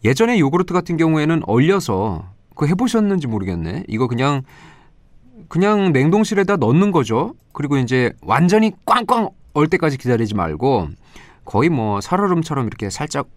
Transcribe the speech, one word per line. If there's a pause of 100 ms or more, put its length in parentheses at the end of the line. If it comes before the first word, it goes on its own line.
예전에
요구르트
같은
경우에는
얼려서, (220)
그거
해보셨는지
모르겠네.
이거
그냥, (1040)
그냥
냉동실에다
넣는
거죠. (200)
그리고
이제
완전히 (140)
꽝꽝 (240)
얼
때까지
기다리지
말고 (560)
거의
뭐
살얼음처럼
이렇게
살짝